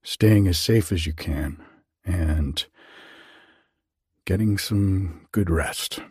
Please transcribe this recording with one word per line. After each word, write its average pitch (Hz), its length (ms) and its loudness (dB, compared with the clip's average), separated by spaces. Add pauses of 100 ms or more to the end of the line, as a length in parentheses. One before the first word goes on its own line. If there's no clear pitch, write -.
staying 107 480 4
as 85 80 2
safe 113 340 2
as 82 140 -2
you 80 80 -4
can, 73 500 -6 (400)
and 78 600 -2 (1600)
getting 101 320 0
some 98 760 -2
good 101 180 0
rest. - 600 -4